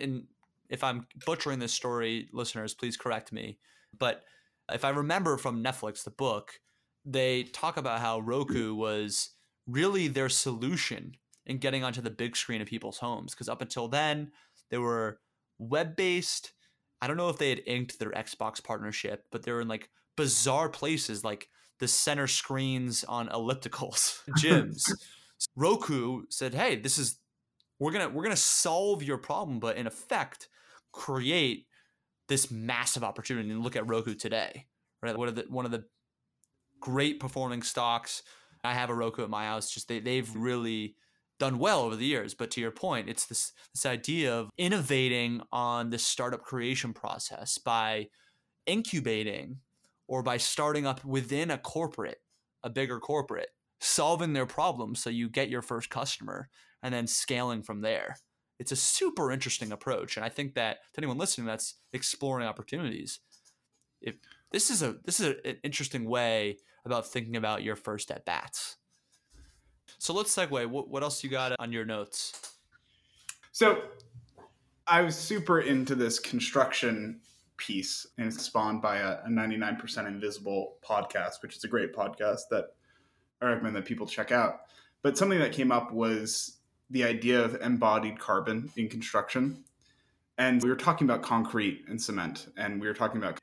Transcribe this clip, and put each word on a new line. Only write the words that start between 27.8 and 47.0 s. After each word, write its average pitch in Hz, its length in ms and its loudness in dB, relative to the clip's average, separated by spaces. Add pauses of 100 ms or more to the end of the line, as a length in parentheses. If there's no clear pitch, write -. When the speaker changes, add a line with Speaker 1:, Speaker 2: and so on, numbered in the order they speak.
Speaker 1:
gonna, 180 160 0
we're 151 160 -4
gonna 202 140 2
solve 180 640 4
your 139 140 0
problem, 147 420 -4
but 113 160 0
in 117 100 -4
effect, - 600 -4 (460)
create 131 760 0 (600)
this 135 200 2
massive 120 540 -2
opportunity." 110 460 -2
And 110 120 -2
look 123 140 -2
at 110 140 0
Roku 113 260 0
today, 110 520 -4 (340)
right? 113 160 -4
One 120 100 -2
of 117 80 -4
the, 117 140 -4
one 127 160 -4
of 117 60 -4
the 113 120 -4 (960)
great 143 400 0
performing 127 440 -4
stocks. - 600 0 (400)
I 123 100 0
have 123 160 0
a 120 60 0
Roku 117 280 -2
at 104 60 -4
my 107 160 -4
house. 107 240 -4
Just - 200 -8
they, 117 100 -2
they've 120 340 -2
really 113 640 -2 (440)
done 131 180 2
well 170 240 4
over 110 140 0
the 117 100 -2
years. 117 280 0
But - 180 -6
to 123 100 -4
your 113 100 -2
point, 120 380 -4
it's - 160 -2
this, - 280 -4 (200)
this - 120 -2
idea 131 480 0
of 113 240 -2
innovating 131 840 2 (100)
on 120 380 0
the 117 80 0
startup 123 460 0
creation 123 500 -2
process - 640 -6